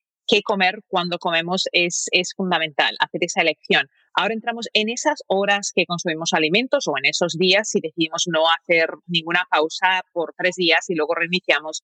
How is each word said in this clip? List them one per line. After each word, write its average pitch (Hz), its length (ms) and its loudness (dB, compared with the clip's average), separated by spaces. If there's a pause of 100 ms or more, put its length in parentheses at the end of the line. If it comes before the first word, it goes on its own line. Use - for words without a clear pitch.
(260)
que 208 160 4
comer 196 440 0
cuando 175 320 -2
comemos 175 540 0
es, 175 400 0
es 175 240 0
fundamental, 160 640 0
hacer - 240 -2
esa - 160 -2
elección. 156 480 0 (260)
Ahora 190 180 2
entramos 226 420 -6
en 214 140 2
esas 294 380 -2
horas 202 480 0
que 180 120 2
consumimos 170 480 -4
alimentos 202 520 2
o 156 100 0
en 135 100 -2
esos 165 300 0
días 185 320 2
si 202 120 -2
decidimos 165 480 -4
no 160 200 0
hacer 165 420 0 (180)
ninguna 170 420 -2
pausa 185 520 2 (100)
por 160 260 -4
tres 175 160 0
días 170 340 2
y 185 60 -4
luego 156 220 0
reiniciamos 170 680 -2